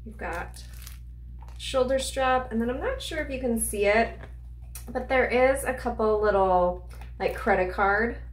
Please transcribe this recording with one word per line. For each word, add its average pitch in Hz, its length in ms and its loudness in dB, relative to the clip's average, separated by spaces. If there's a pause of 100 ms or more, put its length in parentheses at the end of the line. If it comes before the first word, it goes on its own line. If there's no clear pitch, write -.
You've - 140 -14
got - 440 -8 (920)
shoulder 262 420 2
strap, 254 540 0
and 226 80 2
then 233 80 0
I'm 269 120 -2
not 523 200 -2
sure 330 180 -6
if 285 120 -4
you 262 80 -4
can 233 200 0
see 202 280 0
it, 226 320 4 (720)
but 247 180 -6
there 262 180 4
is 262 380 4
a 254 80 -2
couple 220 480 0
little, 185 680 4 (320)
like, 190 160 0
credit 185 380 2
card 208 460 2 (140)